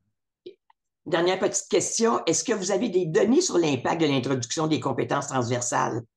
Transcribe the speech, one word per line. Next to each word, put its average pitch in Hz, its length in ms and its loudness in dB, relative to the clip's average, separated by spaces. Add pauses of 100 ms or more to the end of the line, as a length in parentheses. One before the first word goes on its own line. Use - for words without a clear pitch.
(1080)
Dernière 175 320 0
petite - 300 -2
question. 226 580 0
Est-ce - 180 0
que 240 80 0
vous 196 200 -2
avez 202 180 0
des 180 160 0
données 214 340 4
sur - 160 0
l'impact 165 440 2
de 160 60 4
l'introduction 139 600 0
des 151 140 0
compétences 135 480 -2
transversales, 123 720 -2 (140)